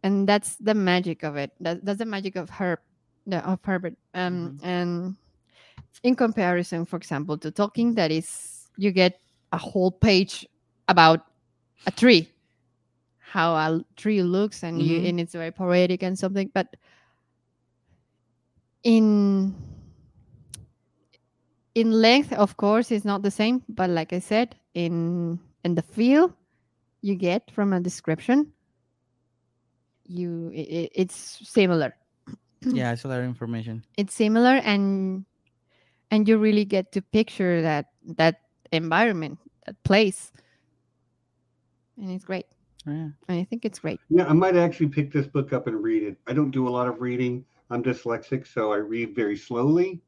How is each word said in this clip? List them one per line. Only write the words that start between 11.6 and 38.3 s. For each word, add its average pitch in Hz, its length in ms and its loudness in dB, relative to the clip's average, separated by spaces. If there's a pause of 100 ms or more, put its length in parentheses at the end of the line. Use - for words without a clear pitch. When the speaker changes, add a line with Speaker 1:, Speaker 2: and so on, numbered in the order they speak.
Speaker 1:
a 190 60 -2
tree, 214 360 6 (920)
how 170 360 -2
a 160 300 -2 (120)
tree 208 260 0
looks, 190 420 -2
and 165 180 -4
you, 165 160 0
Speaker 2:
Mm-hmm. 175 80 -2
Speaker 1:
and 175 140 -2
it's 170 140 -8
very 165 180 -10
poetic 180 500 0
and 185 160 -4
something. 196 340 -4
But 196 220 -4 (2000)
in, 208 720 4 (2250)
in 226 180 2
length, 233 400 4
of 202 240 2
course, 214 340 2
it's 214 140 -2
not 202 180 -2
the 202 80 0
same. 233 380 -2
But 185 220 -2
like 165 220 -2
I 175 60 -4
said, 220 380 -2 (180)
in, 170 640 -2 (260)
in 175 100 0
the 165 80 -2
feel 277 520 2 (680)
you 202 140 -2
get 180 360 -2
from 202 220 0
a 180 80 0
description, 180 720 -2 (1500)
you, 175 500 -8
i-, - 40 -8 (240)
i-, - 120 -6
it's - 540 -6
similar. 170 460 2 (320)
<clears throat> - 380 -20
Speaker 2:
Yeah, 131 280 0
it's 120 120 -6
a 139 40 -8
lot 127 100 -4
of 123 60 -4
information. 117 600 -8 (120)
Speaker 1:
It's 202 180 -4
similar, 233 480 4
and, 196 600 -2 (880)
and 214 160 4
you 220 100 6
really 214 260 4
get 190 280 -2
to 190 100 -4
picture 185 580 0
that, 151 260 -2 (300)
that 160 260 2 (280)